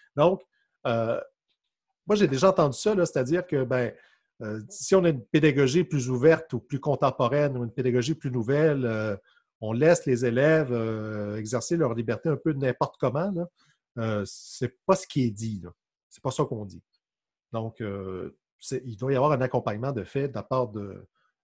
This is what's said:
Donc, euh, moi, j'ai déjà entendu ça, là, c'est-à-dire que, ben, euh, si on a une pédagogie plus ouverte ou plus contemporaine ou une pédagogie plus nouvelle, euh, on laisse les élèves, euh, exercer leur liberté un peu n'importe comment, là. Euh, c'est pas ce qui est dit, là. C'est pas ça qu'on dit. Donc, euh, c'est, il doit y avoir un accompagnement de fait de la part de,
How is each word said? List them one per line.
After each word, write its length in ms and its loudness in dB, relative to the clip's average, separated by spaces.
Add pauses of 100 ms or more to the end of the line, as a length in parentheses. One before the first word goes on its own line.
(160)
Donc, 280 2 (420)
euh, 340 0 (840)
moi, 100 2
j'ai 120 4
déjà 220 4
entendu 280 2
ça, 160 0
là, 120 2
c'est-à-dire 420 -2
que, 160 0
ben, 280 0 (500)
euh, 280 -6
si 240 -2
on 100 6
a 60 4
une 160 -2
pédagogie 580 4
plus 260 -2
ouverte 440 4
ou 60 -4
plus 200 -6
contemporaine 800 0
ou 60 -4
une 100 -8
pédagogie 400 0
plus 160 -6
nouvelle, 560 2
euh, 300 -2 (460)
on 100 -4
laisse 340 4
les 200 2
élèves, 460 2
euh, 680 -4
exercer 380 -4
leur 200 0
liberté 340 -4
un 80 0
peu 160 -2
n'importe 460 -2
comment, 320 0
là. 160 -4 (500)
Euh, 280 -2
c'est 600 -8
pas 100 4
ce 120 -4
qui 160 -2
est 80 0
dit, 320 -8
là. 60 -14 (400)
C'est 120 -20
pas 100 -4
ça 140 -2
qu'on 200 -8
dit. 180 -18 (680)
Donc, 300 -8
euh, 560 -8 (220)
c'est, 260 -10
il 120 -12
doit 160 -2
y 20 2
avoir 160 2
un 100 0
accompagnement 500 -4
de 120 -6
fait 240 -4
de 80 -12
la 80 -8
part 240 -2
de, 400 -12 (360)